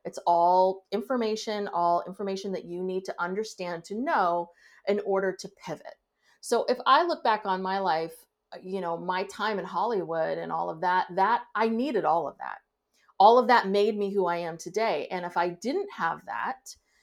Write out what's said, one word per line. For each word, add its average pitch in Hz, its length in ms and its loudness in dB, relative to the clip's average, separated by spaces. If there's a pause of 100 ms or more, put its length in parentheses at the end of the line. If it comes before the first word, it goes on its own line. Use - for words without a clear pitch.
It's - 240 -10
all 180 640 4
information, 214 800 -2
all - 360 2
information 190 460 -6
that 180 140 -6
you 175 180 -8
need 185 220 -4
to 185 120 -8
understand 180 680 -6
to 196 100 -10
know 196 560 0 (360)
in 208 180 2
order 190 340 0
to 190 100 -14 (160)
pivot. - 300 -10 (460)
So - 260 0
if 240 180 2
I 277 180 6
look 330 200 -2
back 214 220 0
on 185 160 -2
my 190 180 -2
life, 165 340 0 (400)
uh, - 80 -18
you 185 200 -8
know, 170 160 -4
my 180 260 -4
time 208 360 -4
in 175 60 -6
Hollywood 170 720 -2
and 165 140 -6
all 165 180 -2
of 160 120 -8
that, 180 340 2
that 196 280 2 (120)
I 226 140 2
needed 226 340 0
all 156 240 2
of - 120 -12
that. - 180 -10 (600)
All 226 200 10
of 233 80 4
that 226 220 6
made 202 280 2
me 202 160 -2
who 196 140 2
I 170 100 0
am 170 200 -6
today. 180 540 -2
And 180 140 -4
if 175 120 -4
I 175 120 2
didn't 294 460 -4
have 165 300 -4
that, - 500 -8 (280)